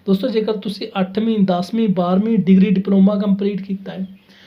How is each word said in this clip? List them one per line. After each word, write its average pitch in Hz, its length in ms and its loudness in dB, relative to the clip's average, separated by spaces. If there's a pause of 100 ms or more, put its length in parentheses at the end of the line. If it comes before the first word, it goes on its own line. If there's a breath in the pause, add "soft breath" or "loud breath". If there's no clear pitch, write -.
ਦੋਸਤੋ, 202 220 0
ਜੇਕਰ 220 300 -2
ਤੁਸੀਂ 196 300 -10 (120)
ਅੱਠਵੀਂ, 214 400 -2
ਦਸਵੀਂ, 190 500 0
ਬਾਰ੍ਹਵੀਂ 190 480 0
ਡਿਗਰੀ 185 320 4
ਡਿਪਲੋਮਾ 196 460 2
ਕੰਪਲੀਟ 202 460 -2
ਕੀਤਾ 190 300 -10
ਹੈ, 185 160 -10 (400 soft breath)